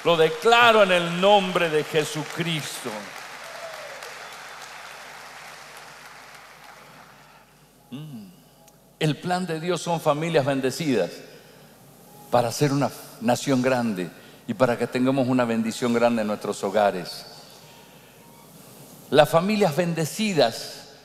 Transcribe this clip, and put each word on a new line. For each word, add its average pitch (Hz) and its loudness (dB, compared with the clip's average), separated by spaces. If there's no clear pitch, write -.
Lo 165 4
declaro 220 6
en 190 4
el 175 0
nombre 185 4
de 151 0
Jesucristo. 156 -4
Mm. 131 -14
El 151 0
plan 180 -4
de 160 -6
Dios 175 -2
son 170 -2
familias 156 2
bendecidas 131 0
para 120 2
ser 139 0
una 139 0
nación 127 2
grande 117 0
y 110 -4
para 120 2
que 117 -2
tengamos 127 0
una 127 4
bendición 113 0
grande 117 4
en 107 -2
nuestros 104 -4
hogares. 98 0
Las 147 6
familias 190 2
bendecidas 165 -2